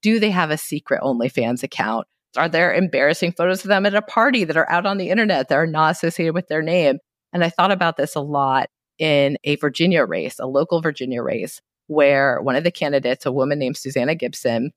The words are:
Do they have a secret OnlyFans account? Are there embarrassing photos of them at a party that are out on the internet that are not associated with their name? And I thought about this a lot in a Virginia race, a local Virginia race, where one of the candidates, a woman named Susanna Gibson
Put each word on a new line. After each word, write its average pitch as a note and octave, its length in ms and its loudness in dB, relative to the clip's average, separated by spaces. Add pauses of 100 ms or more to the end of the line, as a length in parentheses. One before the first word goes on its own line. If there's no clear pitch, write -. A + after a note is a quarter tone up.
Do A3 180 2
they G#3 120 2
have F3 180 2
a D3+ 80 0
secret - 460 -4
OnlyFans B2 580 -2
account? A2+ 460 -4 (280)
Are D#3 140 0
there E3 240 2
embarrassing E3 600 2
photos F#3 300 0
of F#3+ 40 -10
them G3 180 2
at G3+ 80 2
a G#3+ 80 2
party A#3 440 2
that D#3 120 0
are D#3+ 140 2
out F3 160 2
on G3 100 -2
the F3+ 140 -2
internet F#3+ 380 2
that C#3 80 4
are E3 100 2
not D#3 240 2
associated E3 420 -2
with F3 140 -4
their D#3 160 -2
name? D#3 340 2 (340)
And F3 120 0
I E3 60 2
thought F3+ 220 2
about F3 260 0
this D3 180 -2
a D3+ 60 -2
lot C#3 480 0 (300)
in D3 360 2 (100)
a D3 100 0
Virginia D#3 500 2
race, E2+ 320 -6
a - 80 -8
local C#3+ 340 0
Virginia C3 440 -4
race, B2+ 360 -6 (280)
where C#3 540 2
one B2+ 140 -2
of D3+ 80 0
the E3+ 80 2
candidates, C#3 540 -2
a C3+ 60 -2
woman C#3 260 -2
named C3 180 -4
Susanna C3+ 380 -4
Gibson B2 640 -4